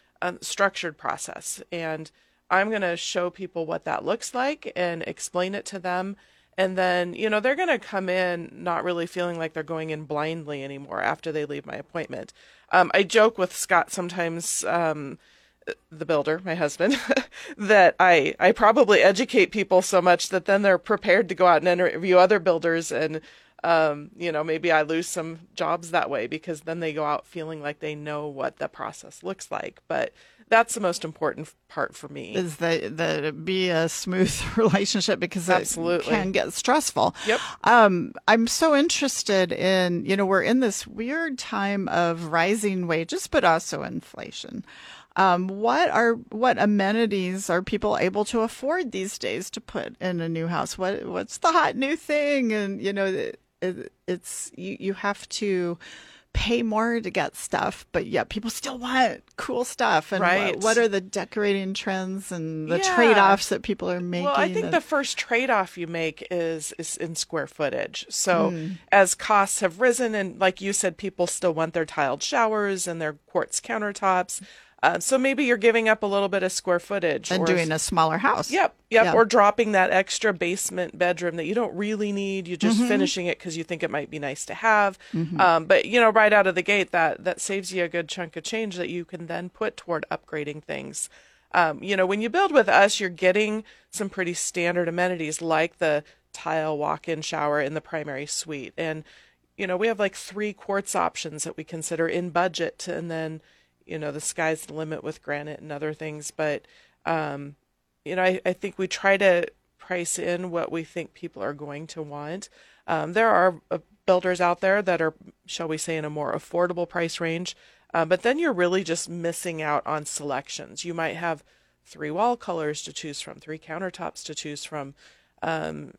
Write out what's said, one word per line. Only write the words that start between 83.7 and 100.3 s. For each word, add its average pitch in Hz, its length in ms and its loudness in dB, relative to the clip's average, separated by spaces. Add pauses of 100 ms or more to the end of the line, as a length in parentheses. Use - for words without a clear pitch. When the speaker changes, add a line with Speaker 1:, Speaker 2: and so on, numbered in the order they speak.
Speaker 1:
it 160 80 -2
might 143 200 -6
be 156 100 -10
nice 143 280 -8
to - 60 -12
have. 208 460 2 (140)
Speaker 2:
Mm-hmm. 165 260 -2
Speaker 1:
Um, 165 280 6
but, 190 180 6
you 233 160 4
know, 226 80 8
right 214 240 6
out 202 140 6
of 180 80 2
the 185 60 2
gate, 202 300 0
that, 165 320 2
that 175 160 -2
saves 196 320 -6
you 185 140 -2
a - 20 -2
good 165 220 -4
chunk 175 260 -8
of 160 80 -10
change 220 320 -6
that 180 140 -4
you 175 160 -8
can 170 220 -12
then 170 200 -6
put - 300 -6
toward 160 340 -6
upgrading 151 540 -8
things. 139 440 -8 (440)
Um, 165 280 2
you 196 140 -2
know, 185 100 2
when 202 160 0
you 226 80 -2
build 359 220 2
with 254 160 4
us, 196 320 6
you're 202 100 -2
getting 208 540 2 (260)
some 196 200 -8
pretty 180 240 -4
standard 175 560 -2
amenities 170 520 -2
like 165 360 0
the 151 260 0 (300)
tile 156 440 -2
walk-in 156 440 -4
shower 147 400 -2
in 143 120 -2
the 156 60 -6
primary 147 460 -8
suite. 147 520 -10
And, 156 280 -6 (500)
you 196 100 -6
know, 180 120 -2
we 214 100 0
have, 220 100 0
like, 202 200 0
three 208 340 -8